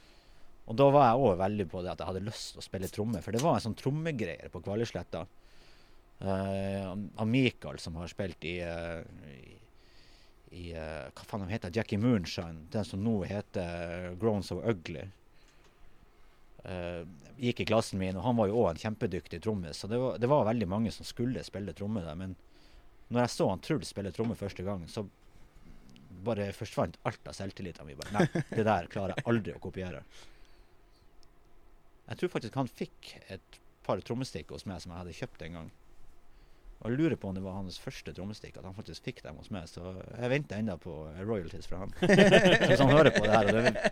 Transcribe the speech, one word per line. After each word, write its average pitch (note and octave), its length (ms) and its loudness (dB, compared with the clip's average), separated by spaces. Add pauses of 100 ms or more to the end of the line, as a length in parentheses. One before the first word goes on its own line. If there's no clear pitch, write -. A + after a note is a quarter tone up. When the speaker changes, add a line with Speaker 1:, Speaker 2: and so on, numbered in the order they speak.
(640)
Speaker 1:
Og A2+ 100 -6
da C3+ 140 8
var C#3 240 10
jeg B2+ 100 4
også F#2+ 220 6
veldig G#2 240 0
på F#2 160 -6
det F2 80 -4
at D#2+ 80 -8
jeg D#2 80 -4
hadde F#2+ 180 -4
lyst - 280 -8
til - 40 -16
å - 60 -14
spille F#2 260 -6
tromme, G#2 320 -2
for G#2 80 -6
det A#2 140 0
var D#3 100 4
en G2+ 140 0
sånn G#2 100 -4
trommegreier C3+ 720 -4
på F2+ 160 -10
Kvaløysletta. F#2+ 580 -4 (960)
Eh, G2 640 -2
han, F#2+ 220 -6 (100)
han A2 160 0
Mikael A2+ 480 2
som E2 220 -8
har F2+ 80 -6
spilt F#2 360 -8
i, E2+ 100 -4 (100)
eh, E2+ 400 -6 (240)
i, - 240 -20 (960)
i, F2 240 -12
eh, D#2 400 -8
hva - 160 -18
faen G2+ 160 -4
de F2 80 -4
heter, F2+ 200 -6
Jackie G#2+ 280 0
Moonshine, E2+ 720 0
den G#2+ 120 0
som F#2+ 200 -6
nå A2+ 140 2 (100)
heter F2 880 -4
Grown G#2+ 260 2
So F2+ 160 -6
Ugly. F2 460 -4 (1600)
Eh, F2 400 -8 (340)
gikk A#2+ 240 0
i F2 60 0
klassen G#2 320 2
min, F#2+ 180 -2
og F2 60 -4
han B2 100 2
var G#2+ 140 4
jo G#2+ 100 2
også F2+ 140 6
en D#2+ 100 -8
kjempedyktig F#2 600 -4
trommis, F#2 340 -2
så F#2+ 80 -8
det A#2+ 140 0
var, B2+ 180 -2
det A#2+ 80 2
var C3 220 4
veldig A2+ 180 0
mange G#2 240 0
som - 160 -12
skulle A#2+ 380 -4
spille F#2+ 320 -8
tromme G2+ 260 -4
der, D#2+ 160 -8
men F#2 140 -8 (760)
når A#2+ 140 2
jeg A#2+ 100 2
så E3 160 2
han F#2 160 -2
Truls B2+ 240 -2
spille G2 240 -6
tromme A2+ 240 -2
første G2 240 -6
gang, F#2+ 240 -4
så A2 160 -6 (1300)
bare G2+ 260 0
forsvant - 460 -4 (100)
alt - 220 -8
av - 20 -12
selvtilliten F#2 540 -10
min. C#2 100 -12
Bare, - 220 -10
nei, D#3+ 320 2
det A2 160 2
der F#2 240 4
klarer G2 260 -4
jeg - 140 -4
aldri G#2 240 0
å - 80 -16
kopiere. F2+ 400 -8 (2000)
Jeg A#2 100 -10
tror F3+ 140 -2
faktisk B2 240 -6
han C3+ 120 0
fikk - 460 -12 (140)
et - 280 -14 (280)
par G#2 200 0
trommestikker A#2 520 -6
hos D2+ 120 -12
meg F2 140 -8
som E2+ 100 -14
jeg F2+ 80 -10
hadde F2 160 -10
kjøpt - 300 -12
en E2+ 100 -12
gang. D#2+ 140 -12 (1080)
Og - 140 -8
jeg C3+ 80 0
lurer D#3 180 2
på G2+ 100 -8
om F#2 60 -4
det F#2+ 80 -6
var F#2+ 140 -6
hans F#2 240 -6
første - 340 -10
trommestikk, G2+ 420 -10
at - 120 -14
han F#2 80 -12
faktisk - 260 -12
fikk - 220 -10
dem D2 160 -12
hos - 100 -16
meg, E2+ 160 -6
så F2 220 -10 (160)
jeg A#2+ 260 -4
venter C3+ 300 -2
enda G2+ 180 -2
på E2+ 140 -10 (340)
royalties F2+ 400 -4
fra F2+ 140 -4
han. G2 140 -6
Speaker 2:
<laughs> - 40 -12
Speaker 1:
Så F#3+ 720 10
hvis F3 160 8
han C3 80 10
hører D3 180 10
på G#2 140 4
det G#2+ 80 6
her, G#2+ 160 8
og A2+ 180 6
det A2 240 2